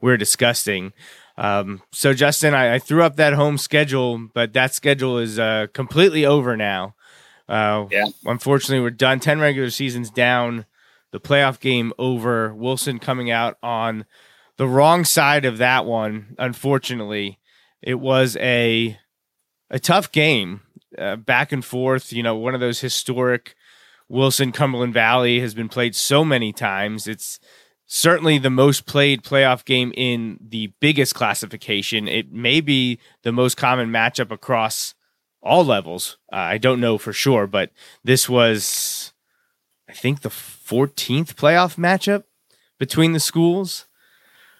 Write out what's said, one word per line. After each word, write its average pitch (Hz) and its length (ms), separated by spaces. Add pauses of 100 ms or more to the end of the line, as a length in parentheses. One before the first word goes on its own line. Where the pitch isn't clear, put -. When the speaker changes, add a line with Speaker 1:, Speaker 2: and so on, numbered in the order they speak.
Speaker 1:
we're 123 180
discussing. 104 720 (440)
Um, 101 540
so, 139 240
Justin, 147 380
I, 127 220
I 131 40
threw 156 240
up 147 140
that 147 160
home 143 260
schedule, 127 760
but 117 180
that 131 220
schedule 131 440
is, 113 200
uh, 110 340
completely 156 540
over 135 300
now. 101 380 (540)
Uh, 107 420
Speaker 2:
Yeah. 101 160 (200)
Speaker 1:
unfortunately, 131 560
we're 120 80
done. 131 300
Ten 151 200
regular 135 300
seasons 120 400
down, 120 560 (460)
the 104 80
playoff 139 400
game 120 360
over. 117 560
Wilson 123 460
coming 127 320
out 117 320
on 113 420 (540)
the 135 80
wrong 151 380
side 147 420
of 117 100
that 123 300
one, 107 520
unfortunately. 117 1000 (420)
It 123 200
was 131 360
a, 117 640 (720)
a 135 80
tough 180 340
game, 113 480 (380)
uh, 98 180
back 123 360
and 131 120
forth. 127 480
You 117 100
know, 113 120
one 117 180
of 127 80
those 120 200
historic, 123 760 (560)
Wilson, 131 420
Cumberland 123 400
Valley 120 480
has 113 140
been 110 160
played 120 240
so 143 320
many 120 260
times. 104 540
It's - 340 (460)
certainly 160 500
the 131 140
most 135 340
played 143 380
playoff 135 420
game 127 320
in 120 500
the 110 240 (100)
biggest 143 340
classification. 104 920
It 76 220
may 120 300
be 131 380 (240)
the 117 100
most 123 240
common 127 320
matchup 113 420
across 113 640 (460)
all 165 240
levels. 92 540 (140)
Uh, 101 40
I 95 220
don't 127 220
know 117 180
for - 140
sure, 117 340
but 95 240 (320)
this 131 260
was, 117 840 (760)
I - 40
think, 139 280
the 110 100
fourteenth - 1080
playoff 170 400
matchup 190 480 (520)
between 160 360
the 160 80
schools. 175 640 (720)